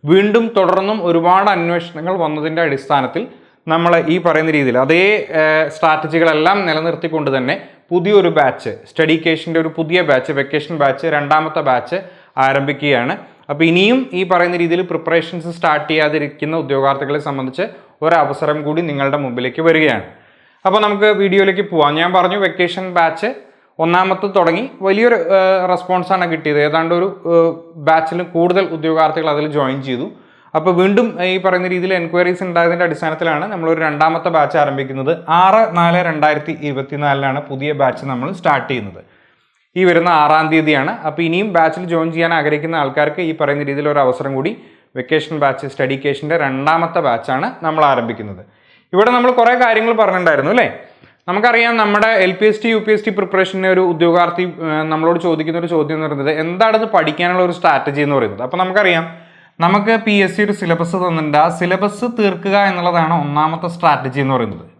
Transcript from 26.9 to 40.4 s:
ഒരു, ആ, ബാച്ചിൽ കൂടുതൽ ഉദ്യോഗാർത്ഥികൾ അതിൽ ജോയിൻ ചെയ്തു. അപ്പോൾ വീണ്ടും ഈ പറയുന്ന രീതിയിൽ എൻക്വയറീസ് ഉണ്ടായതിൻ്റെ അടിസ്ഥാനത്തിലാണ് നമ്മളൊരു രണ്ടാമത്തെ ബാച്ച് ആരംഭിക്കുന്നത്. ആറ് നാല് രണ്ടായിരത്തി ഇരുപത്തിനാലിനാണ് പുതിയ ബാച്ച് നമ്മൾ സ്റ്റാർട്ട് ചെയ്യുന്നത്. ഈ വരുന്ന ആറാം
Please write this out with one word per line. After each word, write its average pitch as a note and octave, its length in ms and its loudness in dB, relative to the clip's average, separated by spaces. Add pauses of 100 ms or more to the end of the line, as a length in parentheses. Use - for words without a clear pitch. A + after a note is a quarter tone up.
ഒരു, F#3+ 100 0 (240)
ആ, E3+ 40 4 (520)
ബാച്ചിൽ E3 320 2 (140)
കൂടുതൽ F3+ 320 2 (100)
ഉദ്യോഗാർത്ഥികൾ D#3+ 600 0
അതിൽ D3+ 200 -2
ജോയിൻ C#3 220 0 (100)
ചെയ്തു. B2+ 180 -4 (520)
അപ്പോൾ E3+ 220 0
വീണ്ടും G3+ 260 4 (260)
ഈ F#3+ 120 -2
പറയുന്ന F3+ 280 0
രീതിയിൽ F#3 280 -2
എൻക്വയറീസ് F3 460 -2
ഉണ്ടായതിൻ്റെ E3+ 400 0
അടിസ്ഥാനത്തിലാണ് D#3 640 -4
നമ്മളൊരു E3 340 -2
രണ്ടാമത്തെ D#3+ 500 0
ബാച്ച് D3 260 2
ആരംഭിക്കുന്നത്. C3+ 500 -2 (320)
ആറ് G#3+ 180 4 (160)
നാല് E3+ 300 2
രണ്ടായിരത്തി D3+ 440 0 (160)
ഇരുപത്തിനാലിനാണ് C#3 800 -2
പുതിയ C#3 220 -6 (100)
ബാച്ച് B2+ 320 -2
നമ്മൾ B2+ 160 -6 (100)
സ്റ്റാർട്ട് C#3+ 320 0
ചെയ്യുന്നത്. G#2 300 -8 (760)
ഈ F#3 120 2
വരുന്ന E3+ 220 4 (120)
ആറാം D#3 300 4